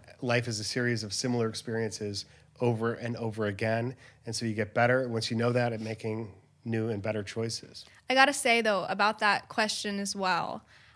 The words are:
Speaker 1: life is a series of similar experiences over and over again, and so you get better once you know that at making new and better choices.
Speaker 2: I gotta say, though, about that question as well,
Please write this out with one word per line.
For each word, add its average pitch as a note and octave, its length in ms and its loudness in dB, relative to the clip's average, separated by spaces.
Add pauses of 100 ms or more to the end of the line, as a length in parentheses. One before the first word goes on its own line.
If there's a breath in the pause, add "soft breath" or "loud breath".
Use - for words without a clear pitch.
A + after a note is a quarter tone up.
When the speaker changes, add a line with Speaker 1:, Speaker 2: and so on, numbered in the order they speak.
(220)
Speaker 1:
life A#2+ 260 0
is G#2+ 120 -4
a G#2+ 40 -6
series A#2+ 400 0
of G2+ 100 -8
similar A#2+ 360 0
experiences A2 760 -4 (360 soft breath)
over A#2 320 2
and A#2 240 -6
over A2 300 -2
again, A2+ 480 0 (300 loud breath)
and A2+ 100 -6
so A#2 100 -4
you A2 80 0
get G#2 220 -2
better B2 320 4
once A2+ 240 -2
you A2+ 60 0
know A#2+ 140 2
that A#2+ 220 2
at A2 80 -6
making A2 500 -6 (340)
new A2+ 240 0
and G2+ 120 -2
better G#2+ 220 -2
choices. - 600 -6 (260 soft breath)
Speaker 2:
I B3+ 40 4
gotta C4+ 200 8
say, A#3 280 4
though, G#3 240 2
about G#3 340 0
that G#3 300 2
question G#3 500 -2
as G3+ 160 -4
well, F#3 500 -2 (300 soft breath)